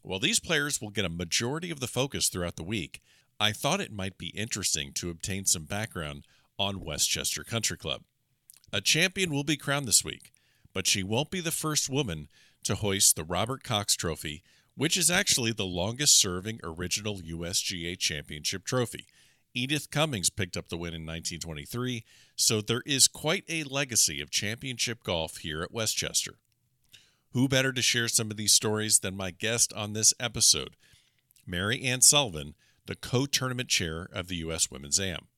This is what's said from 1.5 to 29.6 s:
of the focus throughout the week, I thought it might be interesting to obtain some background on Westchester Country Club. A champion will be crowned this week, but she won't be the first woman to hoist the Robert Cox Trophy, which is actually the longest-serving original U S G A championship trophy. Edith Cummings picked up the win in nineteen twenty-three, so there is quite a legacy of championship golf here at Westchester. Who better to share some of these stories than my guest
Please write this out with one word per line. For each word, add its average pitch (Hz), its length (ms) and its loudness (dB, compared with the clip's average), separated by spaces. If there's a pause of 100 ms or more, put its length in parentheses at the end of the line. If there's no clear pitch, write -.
of - 80 -8
the 123 80 -4
focus 123 400 0
throughout 87 300 -2
the - 60 -6
week, 95 380 -6 (380)
I 104 120 4
thought 156 300 0
it - 120 -8
might 98 240 -6
be - 100 -8
interesting 85 680 -2
to 87 140 -4
obtain 95 360 -6
some 85 180 2
background 80 640 -6 (320)
on 98 220 0
Westchester - 640 -2
Country 110 340 -2
Club. 67 240 -6 (680)
A 101 100 -2
champion 180 500 2
will 143 140 0
be 151 120 0
crowned 143 300 -2
this 92 160 6
week, - 300 -10 (400)
but 95 120 -2
she - 180 2
won't 110 280 0
be 185 80 -4
the 160 120 -2
first 151 380 0
woman 104 380 -2 (380)
to 110 100 2
hoist 98 400 6
the 90 80 -6
Robert 98 400 -2
Cox 104 320 0
Trophy, 78 480 -4 (320)
which 160 200 2
is 175 160 4
actually 151 400 2
the 110 140 -2
longest-serving 101 1000 2
original 90 580 -4
U 82 240 -6
S 87 140 0
G 87 320 -4
A 92 60 -6
championship 76 680 -4
trophy. - 440 -2 (460)
Edith 131 380 -2
Cummings 147 380 0
picked - 260 -4
up - 140 -8
the 87 80 -4
win 85 160 -6
in 82 100 -10
nineteen 80 380 -8
twenty-three, 110 640 -6 (320)
so 110 240 4
there 113 240 0
is 139 240 6
quite 165 400 -2
a 160 160 -2
legacy 123 560 0
of 73 100 -8
championship 117 720 -2
golf 80 340 0
here 78 240 -4
at - 120 -6
Westchester. - 640 -2 (1000)
Who 127 160 4
better 131 240 4
to 120 80 0
share 117 260 4
some 113 240 2
of 104 60 -8
these 107 160 4
stories 107 460 4
than 95 180 -4
my 95 140 -4
guest 110 420 0